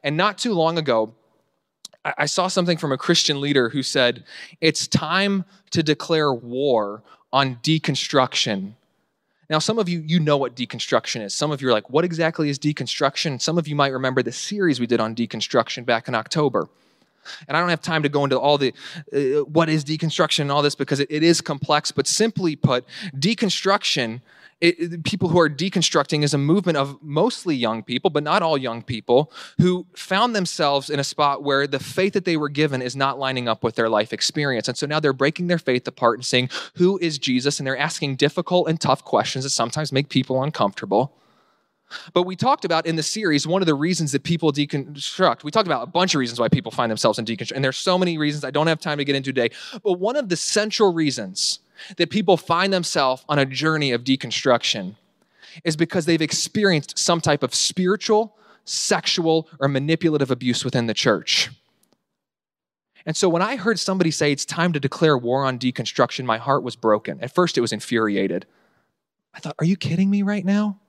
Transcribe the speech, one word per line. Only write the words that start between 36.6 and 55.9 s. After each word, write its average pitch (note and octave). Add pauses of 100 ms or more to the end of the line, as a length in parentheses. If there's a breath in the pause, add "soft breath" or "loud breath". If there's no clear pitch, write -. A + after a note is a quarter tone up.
"Who F#3
is D#3+
Jesus?" B2+
And C#3
they're C3
asking C#3+
difficult E3
and D#3+
tough C3
questions B2+
that C3+
sometimes B2
make C#3+
people C3
uncomfortable. A2 (1000 loud breath)
But F3+
we F#3
talked B3
about D#3+
in E3
the D#3
series, D#3
one F#3
of F3+
the D#3
reasons D#3+
that C#3
people E3
deconstruct, C#3+
we D3
talked G#3+
about C3
a -
bunch F3+
of C#3+
reasons A#2
why A2+
people A2+
find A#2
themselves G#2+
in A2+
deconstruction. A2
And C3+
there's C3
so F3+
many F3
reasons D3+
I E3
don't D3+
have D#3+
time D3
to C#3+
get C#3
into C3+
today. B2 (280 loud breath)
But G3
one G3+
of C4
the F3
central G#3
reasons C3 (360 loud breath)
that E3+
people G3
find F3+
themselves D3
on D3
a C3+
journey C#3+
of A#2+
deconstruction A#2+ (680 loud breath)
is D#3
because E3